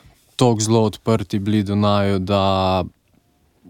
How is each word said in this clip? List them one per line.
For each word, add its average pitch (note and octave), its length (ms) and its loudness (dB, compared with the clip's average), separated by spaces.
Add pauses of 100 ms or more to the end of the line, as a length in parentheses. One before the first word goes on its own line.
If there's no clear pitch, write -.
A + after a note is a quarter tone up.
(380)
toliko A#2 220 2
zelo A2+ 220 2
odprti G#2+ 560 -2
bili G#2 240 0
do G2 120 -4
naju, G2+ 440 0
da F#2+ 640 0 (880)